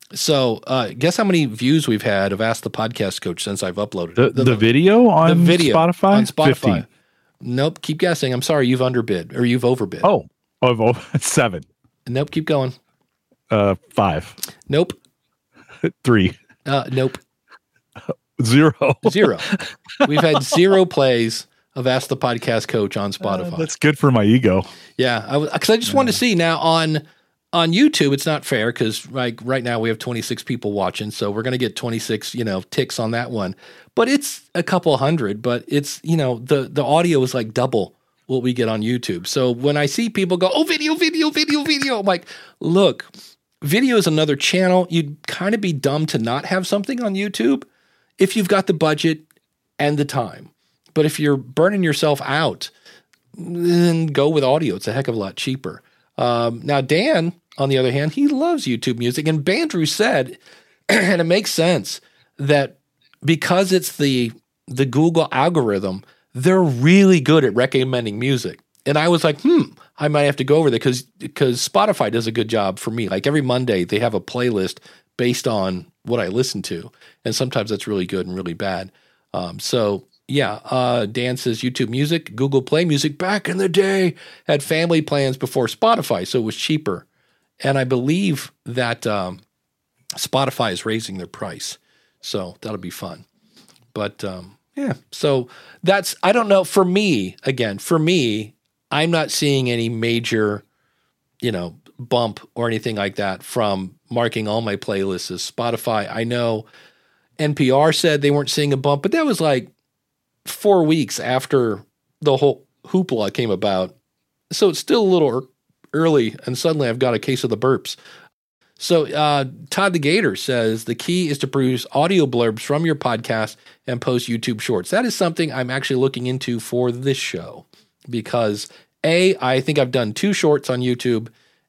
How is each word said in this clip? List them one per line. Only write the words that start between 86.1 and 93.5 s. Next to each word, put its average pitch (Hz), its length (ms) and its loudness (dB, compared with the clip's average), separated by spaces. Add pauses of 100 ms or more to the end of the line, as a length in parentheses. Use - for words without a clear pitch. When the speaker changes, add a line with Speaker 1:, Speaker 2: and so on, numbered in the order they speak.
Speaker 1:
so 123 140 -2
it - 20 -2
was 110 140 -4
cheaper. 151 500 -4 (540)
And 135 180 0
I 131 60 0
believe 139 680 -2 (140)
that, 120 420 -4
um, 95 340 -4 (760)
Spotify 127 560 -2
is 90 120 -8
raising 110 340 -6
their 87 100 -12
price. - 500 -12 (420)
So 92 420 -8
that'll 107 160 -8
be 90 120 -12
fun. 87 340 -14 (720)